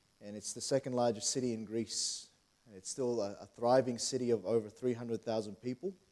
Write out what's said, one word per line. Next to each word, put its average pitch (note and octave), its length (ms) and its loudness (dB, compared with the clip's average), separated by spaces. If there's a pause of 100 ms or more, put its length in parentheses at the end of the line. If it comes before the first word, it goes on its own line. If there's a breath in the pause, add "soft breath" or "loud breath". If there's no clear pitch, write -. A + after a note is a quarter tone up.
(240)
and G#2 120 -10
it's - 160 -10
the B2 80 -12
second C3+ 340 0
largest A#2+ 360 2
city B2+ 220 0
in A2 120 -4
Greece. - 640 -4 (460)
It's F#2 140 -14
still A#2+ 320 -2
a, G2+ 200 -2
a G2+ 60 -16 (100)
thriving B2 420 6
city B2 320 0
of G#2 140 4
over G#2+ 240 2
three B2 260 0
hundred A#2 300 -4
thousand A2 320 -2
people. B2+ 360 -6 (200)